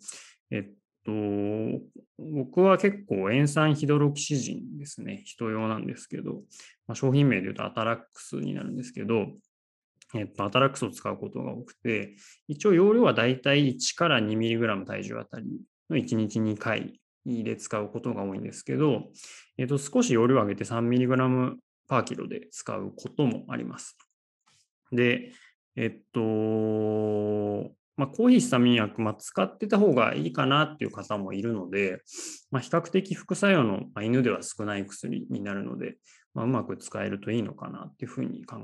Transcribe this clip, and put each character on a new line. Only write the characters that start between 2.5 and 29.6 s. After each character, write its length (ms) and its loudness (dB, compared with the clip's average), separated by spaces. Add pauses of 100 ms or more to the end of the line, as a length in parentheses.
は 160 6
結 300 -2
構 240 0
塩 160 4
酸 260 4
ヒ 140 0
ド 100 4
ロ 140 4
キ 100 -6
シ 160 0
ジ 160 -4
ン 240 -10
で 80 -14
す 160 -14
ね。 220 -10
人 260 -8
用 160 -2
な 120 -2
ん 80 -8
で 100 -6
す 100 -18
け 120 -10
ど、 240 -8 (440)
ま 60 -8
あ、 20 -8
商 180 2
品 160 6
名 80 4
で 60 -2
言 100 -4
う 20 -14
と 100 -6
ア 80 -6
タ 100 -2
ラ 140 0
ッ 0 -
ク 260 -18
ス 140 -12
に 180 -6
な 80 -8
る 80 -10
ん 60 -10
で 80 -8
す 80 -16
け 120 -8
ど、 220 0 (880)
え 80 -6
っ 100 -10
と、 120 -4
ア 60 -4
タ 100 4
ラ 80 8
ッ 20 -4
ク 80 -10
ス 60 -4
を 60 -4
使 200 -8
う 60 -6
こ 120 -10
と 140 -8
が 120 -8
多 100 -12
く 80 -20
て、 420 -4 (320)
一 200 -4
応 80 8
容 180 8
量 100 6
は 120 6
だ 120 4
い 140 2
た 140 2
い 160 6
一 240 -4
か 120 2
ら 140 4
二 160 0
ミ 120 2
リ 80 0
グ 120 0
ラ 80 0
ム 80 -6
体 180 -8
重 160 -10
あ 60 -10
た 160 -14
り 200 -10 (300)
の 60 0
一 180 0
日 240 0
二 180 0
回 440 -4 (260)
で 300 -4
使 220 -6
う 120 -4
こ 100 -8
と 140 -4
が 80 -6
多 120 -6
い 40 -8
ん 40 -8
で 100 -10
す 100 -16
け 140 -4
ど、 340 2 (480)
え 60 -2
っ 20 0
と、 100 0
少 260 2
し 120 2
容 140 6
量 100 6
を 40 6
上 60 0
げ 80 -4
て 80 -6
三 240 0
ミ 100 4
リ 80 4
グ 100 2
ラ 120 4
ム 300 0 (300)
パ 100 2
ー 60 2
キ 100 -10
ロ 120 -8
で 240 -10
使 260 -10
う 200 -8
こ 140 -12
と 160 2
も 220 0
あ 80 -8
り 80 -8
ま 140 -10
す。 200 -18 (960)
で、 400 2 (440)
え 100 -2
っ 140 -8 (120)
と、 1600 0 (260)
ま 60 0
あ、 40 -2
抗 220 4
ヒ 100 8
ス 80 2
タ 100 4
ミ 120 8
ン 60 8
薬、 260 0
ま 80 0
あ、 40 -4
使 280 -4
っ 160 -4
て 80 -4